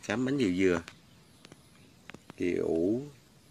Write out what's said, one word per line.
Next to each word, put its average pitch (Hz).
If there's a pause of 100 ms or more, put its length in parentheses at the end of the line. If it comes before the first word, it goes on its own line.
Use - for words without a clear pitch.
cám 113
bánh 135
dầu 120
dừa 90 (1600)
thì 90
ủ, 85 (500)